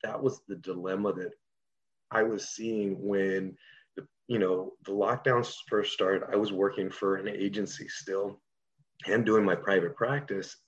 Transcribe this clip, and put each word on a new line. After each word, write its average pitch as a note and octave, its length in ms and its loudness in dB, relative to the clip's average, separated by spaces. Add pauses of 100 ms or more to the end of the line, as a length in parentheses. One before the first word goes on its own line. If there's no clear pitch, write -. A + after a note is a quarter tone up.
that A2 180 -4
was C3 260 0
the G2 100 -8
dilemma F#2 560 -2
that F2+ 180 -8 (800)
I A2 120 4
was G#2+ 240 -2
seeing G#2+ 540 -2
when F#2+ 560 0 (380)
the, D2 120 -14 (200)
you A#2 120 0
know, F#2 340 0 (120)
the G2 60 -6
lockdowns A#2+ 640 2 (120)
first G#2 240 0
started. F#2+ 400 0
I G#2 60 4
was G#2 160 0
working G2 360 0
for G2 280 0
an F#2+ 100 -4
agency G2 640 -4
still G2 500 -4 (640)
and A2 200 4
doing G#2+ 180 8
my F2+ 120 6
private E2+ 420 2
practice. B2 580 -2 (120)